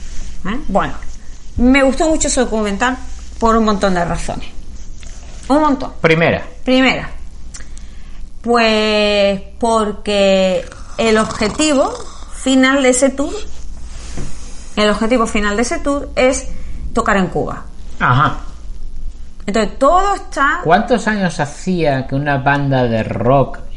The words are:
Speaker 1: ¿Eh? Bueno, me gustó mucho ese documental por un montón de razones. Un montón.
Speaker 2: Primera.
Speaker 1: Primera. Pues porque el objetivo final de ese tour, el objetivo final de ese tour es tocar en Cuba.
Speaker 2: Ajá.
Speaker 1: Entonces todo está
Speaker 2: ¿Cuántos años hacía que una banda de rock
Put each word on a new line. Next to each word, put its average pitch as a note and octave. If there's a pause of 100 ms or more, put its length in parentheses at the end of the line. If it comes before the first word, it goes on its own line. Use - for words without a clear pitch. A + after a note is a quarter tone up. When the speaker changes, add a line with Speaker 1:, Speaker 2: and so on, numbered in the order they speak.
(480)
Speaker 1:
¿Eh? A3+ (100)
Bueno, F3+ (640)
me C4
gustó C4+
mucho D#4
ese C#4
documental A3+ (420)
por A3+
un A3+
montón G3+
de F3
razones. - (1000)
Un C#4+
montón. C#4+
Speaker 2:
Primera. D#3+ (220)
Speaker 1:
Primera. B3+ (1300)
Pues G#3+ (200)
porque G3+ (340)
el A3+
objetivo C4+ (420)
final C4
de B3+
ese B3+
tour, C#4+ (1400)
el G#3+
objetivo A3+
final G#3
de F#3+
ese E4+
tour C#4+
es C4 (440)
tocar A3
en F3+
Cuba. - (380)
Speaker 2:
Ajá. C#3 (1080)
Speaker 1:
Entonces G#3
todo F#4
está D4+
Speaker 2:
¿Cuántos G#3
años G3
hacía D3
que -
una C#3+
banda C#3
de A2+
rock A#2 (180)